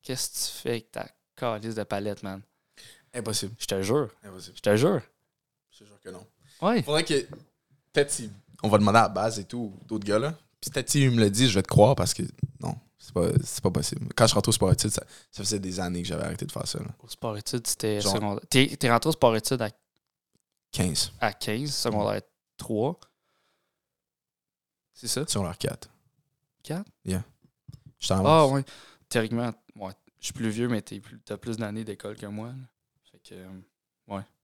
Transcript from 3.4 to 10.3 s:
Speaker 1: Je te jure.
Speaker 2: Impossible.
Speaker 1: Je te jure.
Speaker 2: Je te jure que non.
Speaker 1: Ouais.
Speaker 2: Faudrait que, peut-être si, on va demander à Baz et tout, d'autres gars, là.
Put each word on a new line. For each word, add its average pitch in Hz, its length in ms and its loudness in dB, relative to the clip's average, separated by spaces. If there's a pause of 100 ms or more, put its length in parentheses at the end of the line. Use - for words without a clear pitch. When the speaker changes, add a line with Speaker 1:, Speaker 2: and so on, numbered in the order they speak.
Speaker 1:
Je - 80 -8
te 95 160 -2
jure. 117 280 0 (120)
Speaker 2:
Impossible. 95 340 -18
Speaker 1:
Je - 60 -20
te 104 140 4
jure. 151 240 4 (720)
Speaker 2:
Je - 60 -20
te 104 60 -20
jure 104 200 -20
que 95 60 -14
non. 92 140 -16 (360)
Speaker 1:
Ouais. 220 220 2
Speaker 2:
Faudrait 151 220 0
que, 160 100 0 (800)
peut-être 143 180 4
si, 113 200 -6 (320)
on 107 60 2
va 104 100 6
demander 104 200 8
à 110 100 6
Baz 110 300 -2
et 98 60 -10
tout, 117 280 -8 (160)
d'autres 107 160 -6
gars, 104 140 2
là. 147 160 -2 (260)